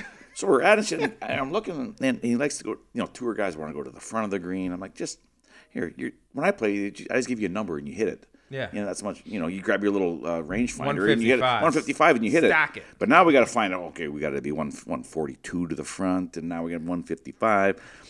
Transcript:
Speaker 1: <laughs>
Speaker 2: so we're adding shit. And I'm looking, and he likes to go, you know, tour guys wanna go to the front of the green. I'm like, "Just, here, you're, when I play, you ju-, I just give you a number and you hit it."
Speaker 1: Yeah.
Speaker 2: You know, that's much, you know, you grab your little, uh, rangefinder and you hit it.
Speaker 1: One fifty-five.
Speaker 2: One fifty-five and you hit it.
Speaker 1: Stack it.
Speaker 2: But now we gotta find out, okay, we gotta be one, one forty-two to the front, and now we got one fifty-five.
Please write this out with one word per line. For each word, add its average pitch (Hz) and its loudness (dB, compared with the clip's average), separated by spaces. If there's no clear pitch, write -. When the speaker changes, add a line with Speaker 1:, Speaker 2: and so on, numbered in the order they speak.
Speaker 1:
<laughs> - -20
Speaker 2:
so - -6
we're 151 6
adding 208 6
shit. - -4
And 135 -4
I'm 135 -6
looking, 156 -6
and 131 0
he 120 2
likes 139 0
to - -14
go, 110 -6
you - -8
know, 196 -2
tour 117 -6
guys 95 -2
wanna 76 -8
go 71 -8
to 65 -14
the - -20
front 113 -4
of 101 -4
the 98 -2
green. 92 -4
I'm 90 -8
like, 95 -12
"Just, - -8
here, - -6
you're, - -8
when 135 -6
I 185 4
play, 110 0
you 101 -4
ju-, - -16
I - -4
just 123 0
give 123 -4
you 104 -2
a 87 -2
number 90 -6
and 71 -10
you - -12
hit 104 0
it." - -8
Speaker 1:
Yeah. 131 -8
Speaker 2:
You 107 -6
know, 104 -4
that's 95 -6
much, 98 -8
you 107 -8
know, 80 -2
you 92 -4
grab 101 0
your 104 4
little, 90 0
uh, 82 -2
rangefinder 120 0
and 120 4
you 113 4
hit 127 6
it. 120 2
Speaker 1:
One 127 2
fifty-five. 113 2
Speaker 2:
One 156 4
fifty-five 156 4
and 113 0
you 104 2
hit 151 4
it. 113 8
Speaker 1:
Stack 156 2
it. 95 -16
Speaker 2:
But 101 0
now 165 8
we 165 6
gotta 120 8
find 107 0
out, 92 -4
okay, 78 -8
we 73 -6
gotta 71 -2
be 67 -4
one, 73 -4
one 82 -6
forty-two 80 -4
to 78 -4
the 76 -6
front, 92 -2
and 82 -6
now 85 -4
we 85 -4
got 85 -4
one 87 -4
fifty-five. 98 0